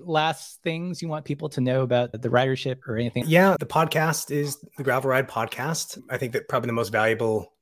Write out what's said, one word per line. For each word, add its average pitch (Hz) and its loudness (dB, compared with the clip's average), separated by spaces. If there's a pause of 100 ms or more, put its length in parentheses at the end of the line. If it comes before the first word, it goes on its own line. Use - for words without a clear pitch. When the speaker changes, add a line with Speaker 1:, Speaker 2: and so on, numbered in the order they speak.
Speaker 1:
last 160 -2
things 170 -6
you 170 -6
want 151 -8
people 147 -6
to 139 -2
know 127 2
about 123 2
the 117 -6
ridership 131 0
or 110 -4
anything? 120 -2
Speaker 2:
Yeah, 180 8
the 143 -6
podcast 160 0
is 143 -4 (200)
the 147 -10
Gravel 131 2
Ride 131 2
Podcast. 123 -6 (100)
I 131 -4
think 120 -4
that - -4
probably 123 -2
the 117 -2
most 117 -2
valuable 110 0